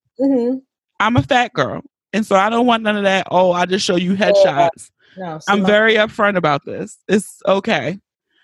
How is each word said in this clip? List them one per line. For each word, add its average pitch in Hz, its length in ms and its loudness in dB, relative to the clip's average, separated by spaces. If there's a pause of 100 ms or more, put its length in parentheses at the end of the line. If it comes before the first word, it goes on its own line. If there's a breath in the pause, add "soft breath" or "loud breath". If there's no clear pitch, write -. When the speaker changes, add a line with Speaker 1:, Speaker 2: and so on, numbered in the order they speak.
(200)
Speaker 1:
Mm-hmm. 262 380 0 (420)
Speaker 2:
I'm 220 180 0
a 277 60 0
fat 247 300 0
girl, 139 280 -4 (320)
and 214 120 -2
so 196 100 0
I 196 140 4
don't 233 180 0
want 226 160 2
none 208 140 0
of 202 60 -4
that, 190 280 0
"Oh, 180 200 4
I 175 140 0
just 185 200 -4
show 190 120 0
you 185 160 -2
Speaker 1:
Yeah. 202 180 0
Speaker 2:
headshots." 170 580 2 (280 soft breath)
Speaker 1:
No, 165 220 -10
see, - 120 -18
Speaker 2:
I'm 202 120 2
Speaker 1:
my 185 40 2
Speaker 2:
very 220 280 4
upfront 208 420 0
about 151 280 0
this. 110 320 -12 (100)
It's - 400 -2
okay. 190 520 -2 (440)